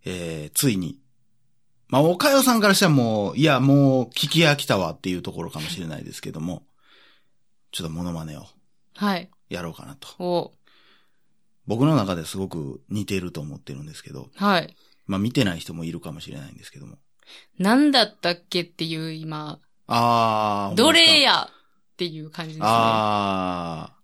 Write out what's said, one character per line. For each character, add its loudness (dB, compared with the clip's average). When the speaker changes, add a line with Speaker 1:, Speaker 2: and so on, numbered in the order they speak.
Speaker 1:
え -8
ー、 -4
つ 2
い 0
に、 -8
ま 2
あ、 4
お 2
か 2
ゆ 6
さ 4
ん 2
か 4
ら 6
し 0
た 4
ら 6
も 2
う、 -6
い 2
や、 6
も 6
う、 -18
聞 -4
き 2
飽 6
き -8
た 2
わ -2
っ -12
て -6
い -2
う -6
と -10
こ -10
ろ -8
か -12
も -8
し -10
れ -10
な -10
い -16
で -16
す -14
け -12
ど -12
も、 -8
ち -10
ょ -8
っ -6
と -8
モ -8
ノ -6
マ -10
ネ -14
を、 -18
Speaker 2:
は -2
い。 -12
Speaker 1:
や -8
ろ -10
う -14
か -20
な -18
と。 -20
Speaker 2:
お。 -4
Speaker 1:
僕 0
の 4
中 0
で -8
す -10
ご -4
く -10
似 -4
て -4
る -8
と -10
思 -12
っ -16
て -16
る -14
ん -14
で -18
す -20
け -18
ど。 -16
Speaker 2:
は 2
い。 -8
Speaker 1:
ま -2
あ、 0
見 -2
て 2
な 0
い -12
人 -14
も -8
い -6
る -10
か -14
も -16
し -18
れ -14
な -16
い -20
ん -20
で -20
す -20
け -20
ど -18
も。 -20
Speaker 2:
な 2
ん 4
だ 4
っ -6
た -2
っ -4
け -2
っ -4
て -10
い -6
う、 -8
今。 -10
Speaker 1:
あ 2
ー、 -2
Speaker 2:
ど 6
れ 6
や 2
っ -20
て -6
い -10
う -14
感 -12
じ -14
で -14
す -14
ね。 -2
Speaker 1:
あ 0
ー。 -20